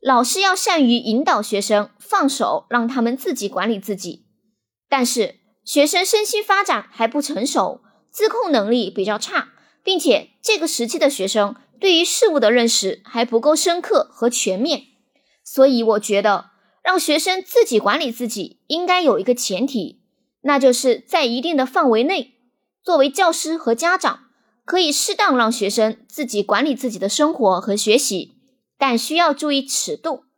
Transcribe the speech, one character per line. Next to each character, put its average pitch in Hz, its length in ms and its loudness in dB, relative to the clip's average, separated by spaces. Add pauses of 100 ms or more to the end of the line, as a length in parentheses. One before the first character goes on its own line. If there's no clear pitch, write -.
老 254 160 4
师 311 200 0
要 381 120 2
善 359 300 0
于 240 140 4
引 226 260 0
导 311 180 2
学 208 200 -4
生， 208 360 0
放 359 300 0
手 160 420 -2
让 233 160 0
他 247 160 -4
们 233 140 0
自 302 180 -6
己 208 140 -6
管 190 220 -4
理 214 100 -2
自 196 160 -8
己。 - 300 -14 (640)
但 262 160 0
是 233 300 -2 (280)
学 294 240 2
生 349 180 0
身 427 200 0
心 415 180 -4
发 392 180 0
展 285 300 -2
还 226 160 -2
不 285 140 -2
成 277 260 -4
熟， 196 320 -2 (320)
自 427 160 -2
控 440 240 -2
能 214 180 0
力 233 200 0
比 190 160 -4
较 208 120 -4
差， - 360 -6 (280)
并 370 160 0
且 - 340 0 (100)
这 427 180 0
个 320 80 -4
时 - 200 -4
期 285 120 -6
的 285 100 4
学 277 160 -4
生 202 300 -2 (240)
对 370 160 2
于 330 80 4
事 - 240 2
物 320 100 2
的 226 140 4
认 240 160 4
识 - 380 -2
还 233 180 -4
不 233 160 0
够 294 160 2
深 339 260 0
刻 - 300 0
和 233 180 0
全 196 300 -4
面， 285 220 -2 (600)
所 - 240 4
以 254 160 4
我 220 200 2
觉 202 200 0
得 208 280 0 (340)
让 370 160 2
学 302 180 0
生 370 240 -2
自 466 220 2
己 226 160 2
管 208 180 0
理 294 140 -4
自 240 160 -8
己 202 400 -10
应 339 180 -4
该 359 160 2
有 262 160 4
一 180 60 -2
个 247 100 2
前 214 320 -4
提， 214 360 -6 (400)
那 285 180 2
就 262 140 6
是 240 260 0
在 330 240 -2
一 240 160 -2
定 330 160 -4
的 262 100 2
范 294 240 0
围 226 140 4
内， 320 300 -4 (500)
作 349 140 0
为 277 120 4
教 349 220 0
师 320 240 -4
和 240 180 -2
家 330 240 0
长 - 280 -4 (400)
可 359 140 0
以 320 120 2
适 381 240 -4
当 359 220 2
让 226 120 2
学 220 200 -2
生 220 400 -2
自 302 160 -8
己 208 180 -4
管 202 220 0
理 285 100 -2
自 240 160 -6
己 202 80 -12
的 190 80 -4
生 302 260 0
活 190 280 2
和 202 160 -2
学 214 200 2
习， 196 360 -4 (420)
但 254 220 0
需 294 180 -4
要 330 180 2
注 294 200 -2
意 269 120 -2
尺 - 300 -6
度 - 300 -8 (120)